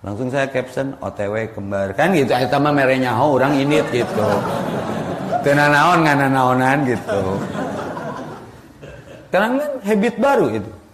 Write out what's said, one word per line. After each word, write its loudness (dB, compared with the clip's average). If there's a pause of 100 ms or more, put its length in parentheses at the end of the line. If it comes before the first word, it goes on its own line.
Langsung -6
saya 0
caption, -4
"O -6
T -6
W -4 (160)
kembar." -4
Kan 2
gitu, 2
eta 2
mah 2
mere 2
nyaho, 2
urang 2
init 2
gitu. 0 (1120)
Teu 2
nanaon, 4
ngananaonan 4
gitu. -2 (2000)
Sekarang 0
kan -2 (100)
habit 0
baru 4
itu. -6 (220)